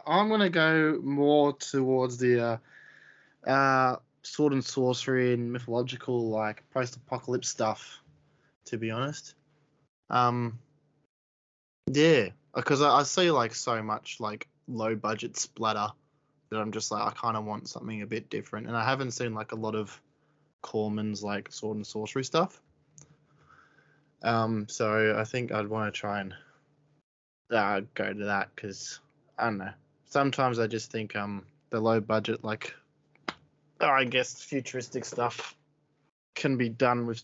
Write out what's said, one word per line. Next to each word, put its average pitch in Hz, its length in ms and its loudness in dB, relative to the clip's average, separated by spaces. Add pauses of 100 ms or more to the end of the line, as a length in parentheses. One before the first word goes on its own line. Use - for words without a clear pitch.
I'm 190 240 4
gonna 214 200 4
go 160 520 4
more 143 520 4
towards 131 640 0
the, 120 420 2 (880)
uh, - 40 2
uh, 135 460 4 (260)
sword 151 320 2
and 131 100 0
sorcery 127 680 2
and 120 180 -2
mythological, 123 800 -2
like, 107 400 -2
post-apocalypse 123 800 -4
stuff, - 520 -4 (640)
to 117 120 -6
be 113 120 -4
honest. 131 440 -6 (760)
Um, 120 480 2 (1300)
yeah, 143 360 6 (260)
'cause 139 280 2
I, 139 180 8
I - 40 4
see, 175 260 2
like, 120 240 2
so 113 280 -2
much, 107 380 -6
like, 107 280 -8 (200)
low-budget 110 680 -4
splatter 107 560 -2 (580)
that 110 100 -2
I'm 107 120 -2
just 107 180 -6
like, 104 160 -2
I 107 120 0
kinda 110 220 -2
want 107 280 -8
something 110 340 -10
a 101 40 -8
bit 110 220 -8
different. 107 380 -8
And 117 100 -4
I 113 80 0
haven't 131 280 0
seen, 120 220 -4
like, 110 180 -8
a 113 40 -6
lot 110 180 -4
of 107 240 -6 (640)
Corman's, 107 600 -2
like, 104 300 -6
sword 107 240 -6
and 107 100 -8
sorcery 110 380 -6
stuff. 160 360 0 (1600)
Um, 113 460 0
so 107 480 2
I 110 80 0
think 120 280 -4
I'd 104 160 -2
wanna 107 240 -2
try 101 280 -4
and, 95 140 -10 (1160)
uh, 101 320 2 (120)
go 101 180 -4
to 104 120 -6
that 101 320 -2
'cause, - 440 -10 (380)
I 117 60 -2
don't 107 140 0
know. 95 140 -8 (340)
Sometimes 135 520 2
I 113 80 2
just 110 240 -6
think, 110 240 -6
um, 101 320 -6 (240)
the 117 80 -2
low 113 220 4
budget, 110 420 -2
like, 110 320 -6 (1040)
I 135 260 4
guess 127 380 -2
futuristic 127 600 -6
stuff - 500 -4 (800)
can 139 220 0
be 120 140 0
done 120 360 2
with 117 180 -4